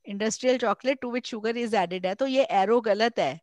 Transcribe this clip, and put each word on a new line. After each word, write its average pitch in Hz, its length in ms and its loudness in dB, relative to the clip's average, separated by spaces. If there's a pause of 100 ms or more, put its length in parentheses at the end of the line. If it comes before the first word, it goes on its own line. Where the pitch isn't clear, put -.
industrial 220 540 0
chocolate 247 420 0
to 240 80 -6
which 247 220 -6
sugar 220 180 -2
is 233 200 -4
added 180 320 0
है। 185 100 -2
तो 269 120 0
ये 262 160 4
एरो 214 380 2
गलत 214 380 2
है, 156 240 -2